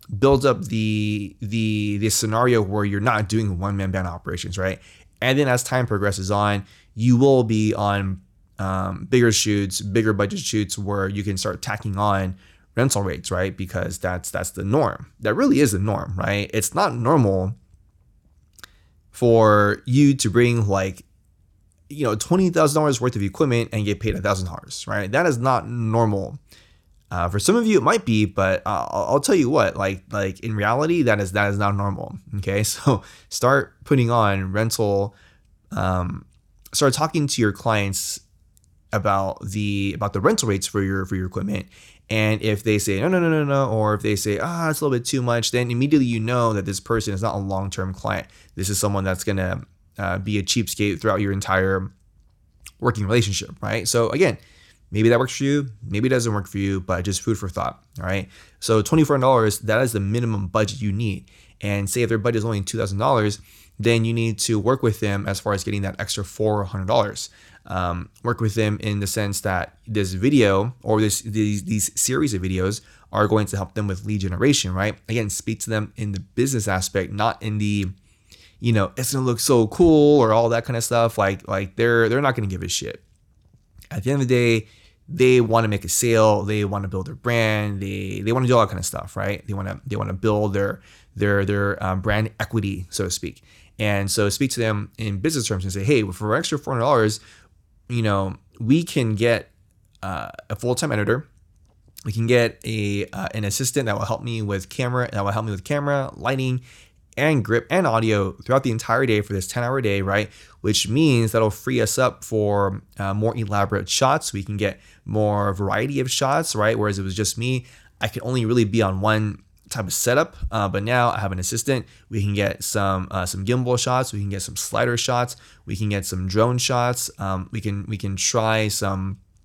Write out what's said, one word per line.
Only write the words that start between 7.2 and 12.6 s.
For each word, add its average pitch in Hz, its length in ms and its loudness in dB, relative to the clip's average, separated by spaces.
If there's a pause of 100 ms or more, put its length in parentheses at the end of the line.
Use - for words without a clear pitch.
be 107 300 2
on, 98 480 -2 (360)
um, 95 520 -6
bigger 120 220 6
shoots, 101 500 0
bigger 107 320 0
budget 101 260 -2
shoots 107 380 -2
where 101 300 -2
you 101 160 -4
can 98 140 -2
start 95 240 -6
tacking 104 360 -6
on 98 400 0 (380)